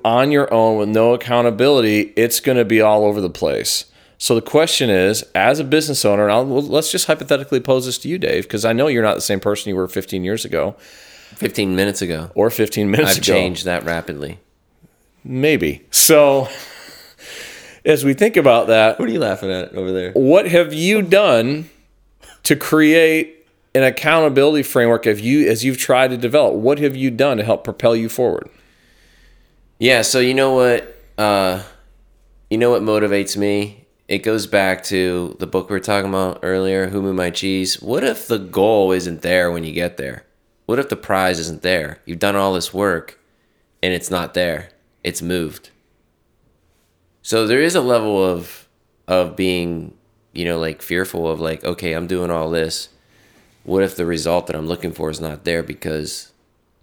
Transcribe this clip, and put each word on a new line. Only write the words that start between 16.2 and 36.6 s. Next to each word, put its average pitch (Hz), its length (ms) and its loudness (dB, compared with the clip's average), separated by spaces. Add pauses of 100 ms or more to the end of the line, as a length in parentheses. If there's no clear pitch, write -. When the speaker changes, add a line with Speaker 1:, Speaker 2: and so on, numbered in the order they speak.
Speaker 1:
<laughs> - 720 -18
as 139 200 4
we 139 80 4
think 202 240 2
about 123 300 4
that, 110 320 4
Speaker 2:
What 233 100 -2
are - 20 -2
you 185 100 -2
laughing 98 300 -2
at 92 220 -6
over 95 180 -6
there? 92 200 -4
Speaker 1:
what 160 380 4
have 170 220 2
you 180 300 2
done 160 680 2 (760)
to 147 120 2
create 160 840 2 (360)
an 135 80 4
accountability 147 800 2
framework? 117 440 2
Have 107 140 2
you, 123 300 2
as 110 160 0
you've 131 140 -2
tried 131 300 2
to 127 80 -6
develop, 120 360 2
what 120 240 0
have 143 180 -2
you 131 140 -2
done 127 280 0
to 104 60 0
help 107 200 0
propel 117 320 0
you 113 120 -2
forward? 113 400 -2 (1300)
Speaker 2:
Yeah, 120 240 4
so 131 160 0
you 127 160 2
know 135 180 2
what, 123 420 2 (220)
uh, 98 460 0 (880)
you 110 80 0
know 120 100 4
what 107 140 2
motivates 104 520 0
me? 101 520 -4 (200)
It 98 120 -2
goes 110 260 -2
back 95 400 0
to 90 540 -2
the 90 80 -8
book 90 240 -4
we 101 40 -2
were 95 40 -2
talking 98 300 -2
about 95 340 -4
earlier, 95 460 -2